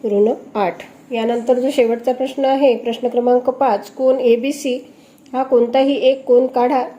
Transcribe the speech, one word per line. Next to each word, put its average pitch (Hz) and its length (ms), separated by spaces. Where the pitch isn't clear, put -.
ऋण 208 300
आठ. 190 200
यानंतर 240 480
जो 262 120
शेवटचा 240 420
प्रश्न 269 320
आहे, 269 320
प्रश्न 233 300
क्रमांक 247 420
पाच, 254 420
कोन 262 280
एबीसी 254 600
हा 262 100
कोणताही 254 520
एक 262 300
कोन 254 220
काढा 247 360